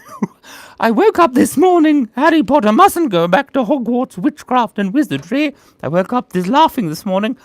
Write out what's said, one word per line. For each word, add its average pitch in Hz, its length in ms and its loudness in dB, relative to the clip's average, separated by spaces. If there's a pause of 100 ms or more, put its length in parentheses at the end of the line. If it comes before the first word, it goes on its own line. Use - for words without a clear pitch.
(220)
<laughs> - 580 -12
I 226 120 0
woke 349 280 2
up 339 140 2
this 277 240 0
morning. 311 580 2
Harry 311 280 2
Potter 214 280 0
mustn't 339 380 2
go 170 180 0
back 185 260 0
to 269 100 0
Hogwarts 240 540 -4
witchcraft 233 640 -4
and 196 140 -4
wizardry. 254 640 -4 (280)
I 117 40 -6
woke 175 260 -2
up 247 200 -4
this 180 140 -4
laughing 269 420 0
this 151 160 -10
morning. 208 400 -4